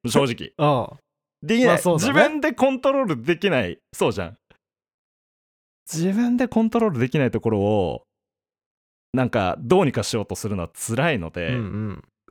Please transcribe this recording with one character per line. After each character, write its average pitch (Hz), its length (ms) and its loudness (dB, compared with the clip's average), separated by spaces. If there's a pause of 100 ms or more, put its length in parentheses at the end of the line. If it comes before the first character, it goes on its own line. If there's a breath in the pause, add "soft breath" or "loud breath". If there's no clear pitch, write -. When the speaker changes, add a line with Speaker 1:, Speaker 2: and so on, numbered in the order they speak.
Speaker 1:
正 139 160 4
直。 - 300 -6
Speaker 2:
<laughs> - 40 -10
あ 147 340 0
あ。 - 40 -20 (460)
Speaker 1:
で 202 140 2
き - 20 2
な 254 60 6
い。 - 20 6
Speaker 2:
ま 196 60 6
あ 170 40 4
そ 175 180 2
う 156 40 2
だ 202 80 2
ね。 277 60 0
Speaker 1:
自 294 160 6
分 302 120 -2
で 302 120 0
コ 269 180 2
ン 262 80 -4
ト 269 140 2
ロ 269 100 0
ー - 20 0
ル 147 160 -2
で 165 160 -2
き 202 120 -2
な 127 160 2
い。 87 120 -8 (160)
そ 180 140 0
う 120 60 2
じ 95 80 -6
ゃ 85 60 -8
ん。 101 100 -18 (1500)
自 170 220 -2
分 240 240 2
で 247 100 0
コ 226 160 2
ン 226 60 0
ト 233 100 0
ロ 226 80 2
ー 196 40 0
ル 127 80 -4
で 117 100 0
き 156 100 0
な 135 60 4
い 113 60 0
と 113 100 -2
こ 113 100 -2
ろ 107 80 2
を、 98 440 0 (1080)
な 127 140 0
ん 113 40 -2
か 92 300 0
ど 139 220 2
う 180 40 2
に 127 60 0
か 107 120 -4
し - 120 -4
よ 107 60 -2
う 98 40 -6
と 95 100 -8
す - 120 -8
る 101 80 -4
の 87 80 -4
は 80 100 -8
辛 135 380 -2
い 120 80 -2
の 82 100 -8
で、 85 200 -6
Speaker 2:
う - 20 -4
ん 127 40 -4
う 123 40 -4
ん。 104 440 -8 (280)